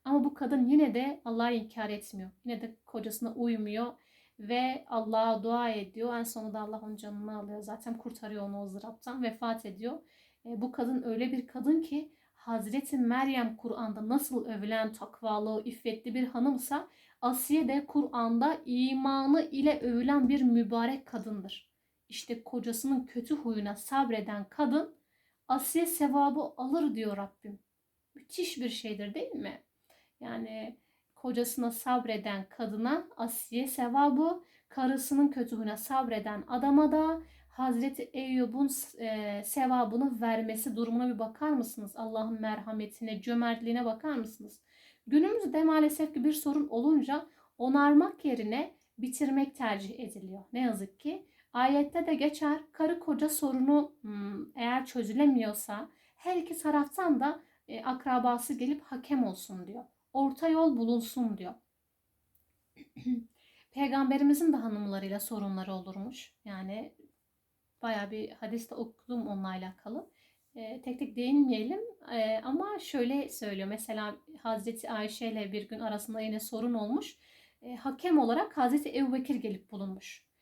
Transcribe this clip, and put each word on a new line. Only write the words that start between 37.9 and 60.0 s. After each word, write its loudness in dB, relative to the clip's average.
Eyyub'un, 0
e, -4
sevabını 2
vermesi -2
durumuna 0
bir -6
bakar -2
mısınız? -2
Allah'ın -4
merhametine, -6
cömertliğine 0
bakar -2
mısınız? -10
Günümüzde 4
maalesef 4
ki 0
bir 4
sorun 0
olunca 4
onarmak 6
yerine -2
bitirmek 0
tercih -4
ediliyor. -12
Ne -2
yazık -2
ki. -6
Ayette 2
de 2
geçer, 0
karı 0
koca 0
sorunu, 4
hmm, -8
eğer 0
çözülemiyorsa 2
her -2
iki -4
taraftan 2
da, 0
e, -10
akrabası 0
gelip -2
hakem 0
olsun -8
diyor. -12